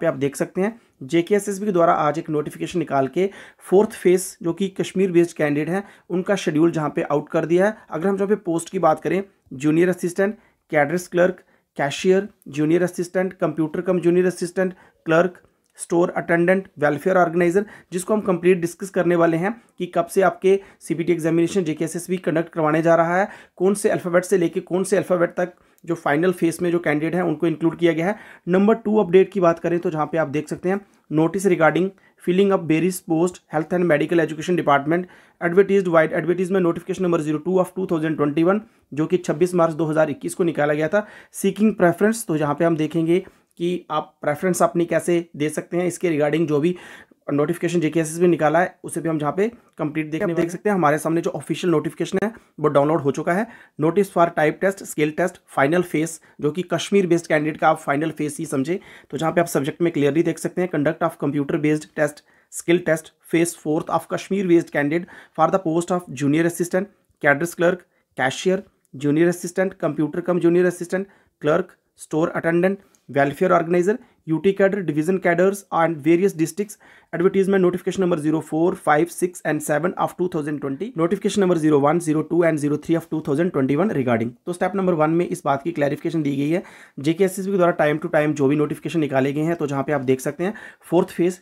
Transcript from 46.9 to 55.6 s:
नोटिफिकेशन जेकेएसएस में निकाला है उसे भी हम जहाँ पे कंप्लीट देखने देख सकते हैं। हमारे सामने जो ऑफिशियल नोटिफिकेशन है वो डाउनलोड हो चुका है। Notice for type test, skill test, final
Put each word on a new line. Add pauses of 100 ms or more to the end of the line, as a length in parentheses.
नोटिफिकेशन
जेकेएसएस
में
निकाला
है
उसे
भी
हम
जहाँ
पे (300)
कंप्लीट
देखने
देख
सकते
हैं।
हमारे
सामने
जो
ऑफिशियल
नोटिफिकेशन
है (280)
वो
डाउनलोड
हो
चुका
है। (360)
Notice
for (140)
type
test,
skill
test, (200)
final